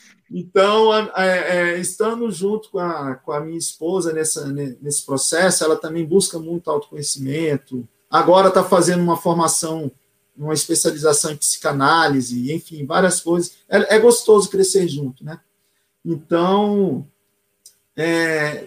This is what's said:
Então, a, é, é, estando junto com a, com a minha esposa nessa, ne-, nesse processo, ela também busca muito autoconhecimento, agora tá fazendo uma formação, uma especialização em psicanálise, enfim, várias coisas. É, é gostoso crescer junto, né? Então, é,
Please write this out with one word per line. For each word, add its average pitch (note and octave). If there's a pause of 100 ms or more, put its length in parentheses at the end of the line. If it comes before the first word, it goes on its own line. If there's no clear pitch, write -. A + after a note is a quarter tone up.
(300)
Então, G#3
a, G#3
é, F3
é, F3
estando A3+
junto G3+
com G3
a, D#3
com -
a D3
minha E3
esposa E3
nessa, D#3
ne-, C#3
nesse C#3+
processo, E3
ela D#3
também E3
busca E3+
muito E3
autoconhecimento, C#3+ (220)
agora F3
tá F#3
fazendo F3
uma E3+
formação, D#3+ (460)
uma D3+
especialização D#3
em D3+
psicanálise, C#3
enfim, D#3+
várias F3
coisas. E3+ (100)
É, G3+
é -
gostoso A3
crescer F#3+
junto, C#3
né? D#3+ (640)
Então, F3 (880)
é, D#3+